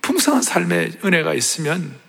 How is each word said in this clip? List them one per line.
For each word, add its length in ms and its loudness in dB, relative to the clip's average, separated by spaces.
풍성한 400 2
삶의 600 0
은혜가 300 2
있으면 680 -2